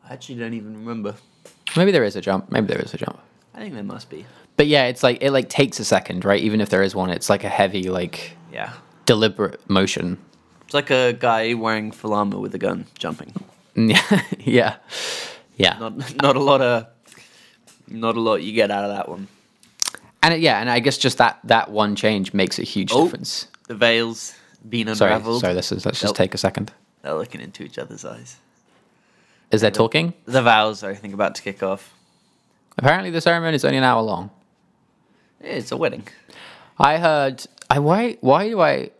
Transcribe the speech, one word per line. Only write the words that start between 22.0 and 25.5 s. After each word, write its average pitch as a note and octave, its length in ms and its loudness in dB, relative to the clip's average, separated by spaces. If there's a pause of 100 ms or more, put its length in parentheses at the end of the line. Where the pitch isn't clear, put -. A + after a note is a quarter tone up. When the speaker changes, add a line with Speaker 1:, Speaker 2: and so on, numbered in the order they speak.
Speaker 2:
makes G2 280 0
a - 20 -4
huge G2 300 -4
Speaker 1:
Oh, C3+ 100 4
Speaker 2:
difference. - 460 -4 (180)
Speaker 1:
the A#2 80 -12
veil's A#2 580 0 (360)
been A2 260 -2
Speaker 2:
Sorry, G#2+ 160 4
Speaker 1:
unraveled. A2+ 300 0
Speaker 2:
sorry, F#2 140 0